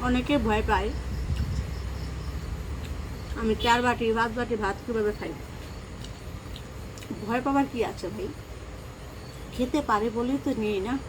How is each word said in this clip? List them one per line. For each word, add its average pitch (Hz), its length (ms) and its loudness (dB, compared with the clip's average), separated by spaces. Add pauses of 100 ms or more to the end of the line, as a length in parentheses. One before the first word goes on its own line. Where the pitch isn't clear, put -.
অনেকে 247 260 4 (140)
ভয় 220 220 4
পায় 202 200 4 (2500)
আমি 226 140 4 (100)
চার 240 220 6
বাটি, 233 200 2 (120)
পাঁচ 226 220 4
বাটি 233 240 0
ভাত 196 200 2
কীভাবে 220 340 2
খাই। 165 140 -4 (1900)
ভয় 233 220 2
পাবার 277 260 6
কি 240 80 -4 (120)
আছে - 220 -6
ভাই? 135 140 -4 (1300)
খেতে 254 260 2 (100)
পারে 220 180 6 (100)
বলেই 247 280 2
তো 285 60 2 (120)
নেই 214 240 2
না 247 60 0 (160)